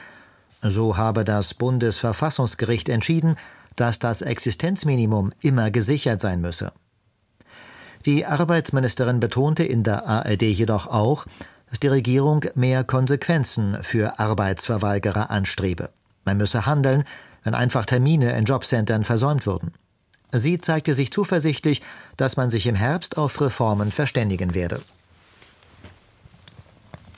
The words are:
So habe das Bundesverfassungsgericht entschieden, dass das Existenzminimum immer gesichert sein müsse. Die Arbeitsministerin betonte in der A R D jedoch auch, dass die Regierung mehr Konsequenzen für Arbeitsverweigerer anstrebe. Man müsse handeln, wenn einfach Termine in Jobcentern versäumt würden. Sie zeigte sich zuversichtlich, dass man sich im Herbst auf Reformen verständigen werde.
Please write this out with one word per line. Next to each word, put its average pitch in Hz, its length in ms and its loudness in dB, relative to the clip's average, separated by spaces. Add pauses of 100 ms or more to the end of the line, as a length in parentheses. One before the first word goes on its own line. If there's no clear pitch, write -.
(640)
So 107 340 2
habe 110 280 0
das 104 300 0
Bundesverfassungsgericht 120 1300 0
entschieden, 160 480 2 (380)
dass 117 240 0
das 117 240 -2
Existenzminimum 117 1160 0
immer 120 320 2
gesichert 117 480 0
sein 90 200 0
müsse. 85 300 -4 (1300)
Die 147 200 2
Arbeitsministerin 139 920 0
betonte 139 460 0
in 117 180 0
der 104 260 0
A 110 140 0
R 104 140 0
D 110 120 2
jedoch 107 380 0
auch, 120 400 0 (420)
dass - 120 -12
die 143 80 0
Regierung 139 560 2 (100)
mehr 127 300 2
Konsequenzen 131 1000 0
für - 380 -2
Arbeitsverweigerer 101 1080 0
anstrebe. 95 600 -2 (340)
Man 98 120 0
müsse 104 300 0
handeln, 139 360 2 (400)
wenn 110 140 -2
einfach 120 280 0
Termine 127 540 2
in 110 60 2
Jobcentern 110 580 0
versäumt 127 420 0
würden. 90 300 -4 (580)
Sie 143 260 2
zeigte 160 340 0
sich 127 200 0
zuversichtlich, 156 680 0 (340)
dass 131 200 0
man 127 140 0
sich 113 160 0
im 117 80 2
Herbst 131 420 -2
auf 151 240 -2
Reformen 107 520 0
verständigen 98 600 -2
werde. 87 280 -4 (2250)